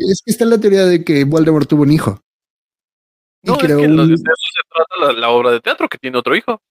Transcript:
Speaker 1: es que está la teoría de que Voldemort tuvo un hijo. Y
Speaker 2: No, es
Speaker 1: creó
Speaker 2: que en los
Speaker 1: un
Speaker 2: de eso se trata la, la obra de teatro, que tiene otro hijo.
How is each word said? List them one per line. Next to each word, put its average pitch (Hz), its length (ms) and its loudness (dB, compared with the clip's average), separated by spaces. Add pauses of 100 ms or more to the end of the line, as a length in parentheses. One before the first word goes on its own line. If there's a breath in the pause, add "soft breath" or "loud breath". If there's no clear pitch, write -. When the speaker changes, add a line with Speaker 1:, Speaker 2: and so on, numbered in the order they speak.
Speaker 1:
es 190 140 -2
que 233 80 -4
está 226 140 -2
la 226 140 2
teoría 196 260 2
de 175 180 0
que 147 220 0
Voldemort 156 440 2
tuvo 147 140 2
un 143 80 4
hijo. 127 300 -2 (1200)
Y - 60 -12
Speaker 2:
No, - 80 2
es - 60 0
Speaker 1:
creó 147 160 2
Speaker 2:
que 147 60 2
en 156 100 4
los 160 120 4
Speaker 1:
un 160 80 2
Speaker 2:
de - 0 -
eso 160 180 -2 (220)
se 160 60 -6 (120)
trata 160 400 -2
la, 117 60 -8
la 117 100 0
obra 123 220 2
de 117 80 0
teatro, 320 280 -4
que - 120 -12
tiene 127 180 -8
otro 123 180 -2
hijo. 226 360 -6